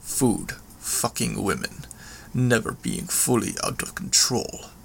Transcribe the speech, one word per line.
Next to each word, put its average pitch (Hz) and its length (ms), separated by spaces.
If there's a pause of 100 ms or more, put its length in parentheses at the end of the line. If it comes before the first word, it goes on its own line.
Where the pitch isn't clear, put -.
food, - 520 (260)
fucking - 640
women, - 440 (480)
never 120 380
being - 340
fully - 480 (100)
out - 180
of - 120
control. - 720 (180)